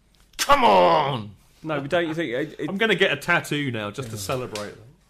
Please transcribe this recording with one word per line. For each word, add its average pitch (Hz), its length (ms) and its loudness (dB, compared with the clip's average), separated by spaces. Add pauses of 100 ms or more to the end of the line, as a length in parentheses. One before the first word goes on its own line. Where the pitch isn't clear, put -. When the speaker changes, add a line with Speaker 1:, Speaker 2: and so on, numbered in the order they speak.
(380)
Speaker 1:
Come 285 260 2
on! 156 680 4 (300)
Speaker 2:
No, 156 180 -4
but 139 100 -8
don't 175 160 2
you 156 80 -4
think 156 180 -4
it, 147 280 -4
it 151 100 -6
Speaker 1:
I'm 196 80 -4
gonna 220 160 4
get 170 180 2
a 143 40 -2
tattoo 147 540 -2
now 107 200 -6
just 113 200 -10
to 113 60 -10
celebrate 107 540 -6
that. - 80 -18 (320)